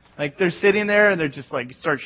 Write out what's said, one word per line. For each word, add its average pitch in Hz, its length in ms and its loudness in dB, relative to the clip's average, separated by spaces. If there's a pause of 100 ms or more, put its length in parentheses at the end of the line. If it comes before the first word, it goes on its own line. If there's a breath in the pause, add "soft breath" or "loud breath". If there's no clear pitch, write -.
(180)
Like, 147 200 -6
they're 185 120 2
sitting 202 380 0
there 208 220 4
and 185 100 0
they're 156 80 0
just, 139 240 -12
like, 127 220 -6
start 147 320 -4